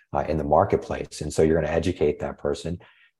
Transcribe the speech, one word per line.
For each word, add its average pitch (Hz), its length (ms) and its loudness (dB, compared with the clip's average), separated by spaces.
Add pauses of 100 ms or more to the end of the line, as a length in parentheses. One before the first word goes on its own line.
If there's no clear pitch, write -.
(140)
uh, 73 140 0
in 80 100 -2
the 73 60 -2
marketplace. 78 800 0
And 76 120 -8
so - 80 2
you're 80 180 4
gonna 78 80 0
educate 80 520 0
that 71 180 -8
person. 82 420 -4 (400)